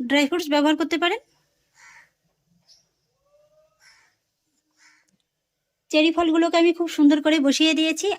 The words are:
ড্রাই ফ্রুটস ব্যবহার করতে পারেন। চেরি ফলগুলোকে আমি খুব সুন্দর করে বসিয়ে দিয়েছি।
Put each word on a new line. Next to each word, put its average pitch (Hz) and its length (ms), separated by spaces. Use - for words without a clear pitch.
ড্রাই 277 260
ফ্রুটস 339 220
ব্যবহার 294 280
করতে 320 220
পারেন। 359 220
চেরি 311 220
ফলগুলোকে 330 460
আমি 339 140
খুব 339 160
সুন্দর 302 340
করে 311 180
বসিয়ে 277 340
দিয়েছি। 320 340